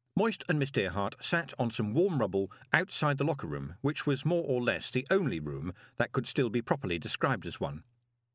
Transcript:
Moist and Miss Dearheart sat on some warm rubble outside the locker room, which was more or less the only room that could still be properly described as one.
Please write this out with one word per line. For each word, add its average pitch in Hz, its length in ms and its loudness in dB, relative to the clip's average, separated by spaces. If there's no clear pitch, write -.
Moist 214 320 0
and 156 120 2
Miss 135 100 0
Dearheart 98 540 -2
sat 170 360 0
on 117 120 0
some 107 240 -2
warm 170 240 4
rubble 98 320 0
outside 151 460 2
the 143 60 -2
locker 147 240 -2
room, 73 340 -6
which - 240 -2
was 139 200 0
more 170 180 2
or 127 180 0
less 110 300 0
the 131 180 0
only 151 300 2
room 73 340 -6
that 120 140 0
could 131 160 -2
still 127 240 0
be 117 100 0
properly 101 380 -2
described 113 480 -2
as 80 120 -8
one. 76 240 -4